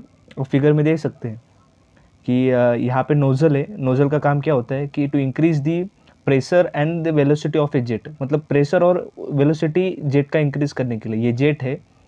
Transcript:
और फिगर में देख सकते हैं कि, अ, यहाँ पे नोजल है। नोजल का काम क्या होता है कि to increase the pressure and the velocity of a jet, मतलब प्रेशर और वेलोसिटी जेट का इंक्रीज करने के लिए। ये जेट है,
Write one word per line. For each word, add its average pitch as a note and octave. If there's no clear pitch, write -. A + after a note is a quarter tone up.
और C3+
फिगर C#3+
में D3+
देख D#3
सकते B2+
हैं A2
कि, B2+
अ, B2
यहाँ B2
पे D3+
नोजल C#3+
है। C#3+
नोजल C3+
का D3+
काम C#3+
क्या D3+
होता B2
है C#3+
कि C#3+
to D3
increase D3
the E3+
pressure C#3+
and D#3+
the D3+
velocity D3
of C3+
a A#2
jet, A2+
मतलब D3
प्रेशर C#3+
और F3+
वेलोसिटी D#3
जेट C#3+
का E3
इंक्रीज C#3+
करने A#2+
के A2
लिए। A2
ये A#2+
जेट C#3+
है, C3+